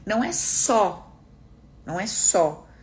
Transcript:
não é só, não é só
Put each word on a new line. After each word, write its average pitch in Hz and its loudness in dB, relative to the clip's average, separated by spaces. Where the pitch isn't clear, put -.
não 220 -2
é 339 -4
só, - 0
não 170 -8
é 208 -6
só 160 0